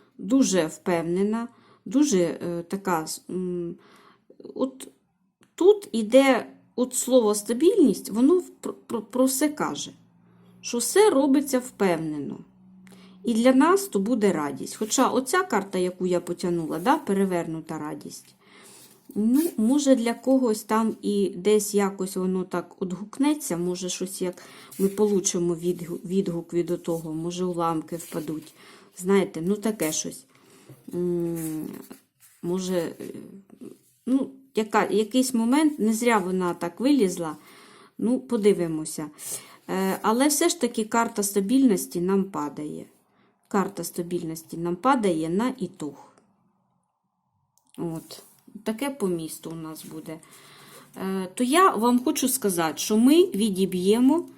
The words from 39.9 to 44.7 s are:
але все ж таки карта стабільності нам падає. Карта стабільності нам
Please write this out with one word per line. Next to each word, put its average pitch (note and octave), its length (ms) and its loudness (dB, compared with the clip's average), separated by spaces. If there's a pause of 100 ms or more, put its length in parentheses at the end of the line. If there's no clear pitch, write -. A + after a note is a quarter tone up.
але A#3+ 260 2
все D#4+ 220 2
ж - 120 -6
таки A#3 240 0
карта A#3 380 0
стабільності G3+ 760 2
нам F#3+ 220 2
падає. D3+ 600 -8 (600)
Карта F#3+ 360 -2
стабільності E3+ 760 -8
нам E3+ 180 -4